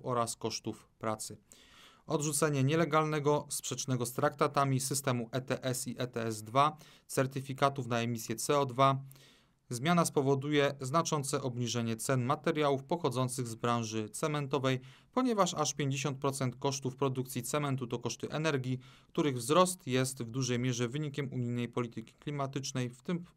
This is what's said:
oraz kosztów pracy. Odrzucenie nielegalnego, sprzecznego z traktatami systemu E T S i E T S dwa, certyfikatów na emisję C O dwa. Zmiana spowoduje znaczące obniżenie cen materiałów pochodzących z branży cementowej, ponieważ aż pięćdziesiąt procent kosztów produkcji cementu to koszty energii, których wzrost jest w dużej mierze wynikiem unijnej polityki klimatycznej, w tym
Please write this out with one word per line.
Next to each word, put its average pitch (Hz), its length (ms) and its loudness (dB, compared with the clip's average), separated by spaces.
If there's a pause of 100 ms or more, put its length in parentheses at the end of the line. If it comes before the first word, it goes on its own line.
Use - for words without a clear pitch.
oraz 120 340 0
kosztów - 520 -6 (100)
pracy. 110 380 -4 (720)
Odrzucenie 151 580 2
nielegalnego, 151 840 2
sprzecznego 127 580 -4
z - 60 -6
traktatami 139 680 2
systemu 123 520 -2
E 131 80 -2
T 131 240 -4
S 127 240 -4
i 120 100 -6
E 127 80 -2
T 120 200 -4
S 110 160 -4
dwa, 139 340 2 (300)
certyfikatów 135 800 0
na 117 120 0
emisję 117 380 -2
C 147 220 2
O 143 80 2
dwa. 135 320 4 (680)
Zmiana 160 360 2
spowoduje 143 760 2
znaczące 147 640 0
obniżenie 117 540 -2
cen 127 280 2
materiałów 143 600 2
pochodzących 127 640 -2
z 113 60 -8
branży 110 560 0
cementowej, 139 720 0 (320)
ponieważ 220 420 2
aż 147 200 0
pięćdziesiąt 139 440 -2
procent 135 380 0
kosztów 135 400 -2
produkcji 131 460 -2
cementu 135 440 -2
to 120 120 -4
koszty - 320 -6
energii, 139 480 0 (300)
których 151 280 0
wzrost 165 500 2
jest 131 360 0
w 113 80 -8
dużej 123 280 0
mierze 123 300 0
wynikiem 139 440 -6
unijnej 120 360 -2
polityki 120 460 -6
klimatycznej, 135 760 -4
w - 120 -20
tym 175 220 -4 (120)